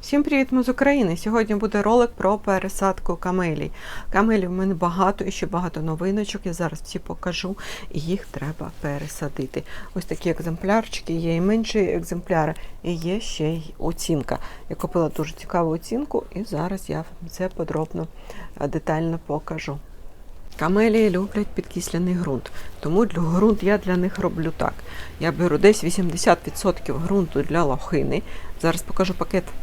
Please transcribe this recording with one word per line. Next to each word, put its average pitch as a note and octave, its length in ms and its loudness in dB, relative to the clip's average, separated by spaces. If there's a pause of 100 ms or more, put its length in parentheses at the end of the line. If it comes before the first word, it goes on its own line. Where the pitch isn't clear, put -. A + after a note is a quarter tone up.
(100)
Всім C#4+ 120 4
привіт, C4+ 280 2
ми B3+ 120 4
з A#3+ 60 0
України. B3+ 480 4
Сьогодні G#3+ 380 2
буде G#3 280 0
ролик A#3 280 6
про G#3 280 2
пересадку F#3+ 760 0
камелій. F3+ 540 0 (420)
Камелій G#3 340 4
в F3+ 40 -2
мене F#3+ 240 0
багато F3+ 500 2
і F#3 60 -4
ще F#3 160 -2
багато F3 340 -2
новиночок. F#3+ 640 -2
Я F#3 80 -2
зараз E3 300 -2
всі - 160 -8
покажу, F3+ 580 -6 (360)
і D3+ 80 -2
їх E3+ 260 -2
треба D3+ 440 -6 (100)
пересадити. C#3+ 840 -4 (320)
Ось F3 100 -4
такі E3+ 260 -2
екземплярчики, E3+ 840 -2
є E3 240 0
і E3+ 40 2
менші G#3+ 380 2
екземпляри, E3+ 760 0 (280)
і E3+ 120 -2
є E3+ 260 -2
ще - 280 -2
й E3 140 -2 (160)
оцінка. - 600 0 (320)
Я D#3+ 60 -6
купила E3 400 0
дуже D#3 160 -2
цікаву E3+ 380 0
оцінку, A3 540 -2 (100)
і F#3+ 100 -4
зараз F3+ 460 -4
я D3+ 60 -2
вам D#3+ 340 -8
це F#3 180 -4
подробно, D#3+ 580 -4 (540)
е, D3 80 0
детально D#3+ 580 0
покажу. D3+ 520 -4 (800)
Камелії G#3+ 520 6
люблять G3+ 360 0
підкислений F3+ 680 -2
ґрунт, E3+ 360 -2 (300)
тому F#3+ 260 4
для, - 140 -2
ґрунт F#3 420 4
я G3+ 160 4
для F#3 180 2
них F3+ 220 0
роблю E3+ 380 0
так. - 180 0 (460)
Я D#3+ 120 2
беру D3+ 260 2
десь G#3 260 8
вісімдесят F3 600 4
відсотків - 520 0
ґрунту E3+ 440 2
для D#3 220 4
лохини. C#3 580 2 (380)
Зараз E3 220 2
покажу F#3 320 2
пакет. F3+ 300 0 (180)